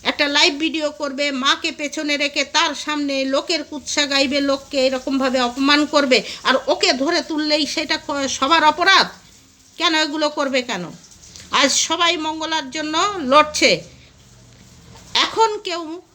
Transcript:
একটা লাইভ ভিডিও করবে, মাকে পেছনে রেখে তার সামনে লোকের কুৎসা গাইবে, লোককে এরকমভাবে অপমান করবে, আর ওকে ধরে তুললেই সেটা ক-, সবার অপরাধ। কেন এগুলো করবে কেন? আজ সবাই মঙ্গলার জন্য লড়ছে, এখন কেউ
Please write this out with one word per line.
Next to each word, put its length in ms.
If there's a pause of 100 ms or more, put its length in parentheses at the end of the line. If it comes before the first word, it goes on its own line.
একটা 240
লাইভ 260
ভিডিও 380
করবে, 400
মাকে 400
পেছনে 460
রেখে 260
তার 320
সামনে 500
লোকের 380
কুৎসা 420
গাইবে, 360
লোককে 440
এরকমভাবে 540
অপমান 460
করবে, 380 (200)
আর 100 (140)
ওকে 260
ধরে 280
তুললেই 440
সেটা 320
ক-, 300
সবার 360
অপরাধ। 440 (720)
কেন 180
এগুলো 340
করবে 320
কেন? 240 (640)
আজ 200
সবাই 460
মঙ্গলার 540
জন্য 480
লড়ছে, 640 (1300)
এখন 500
কেউ 380 (140)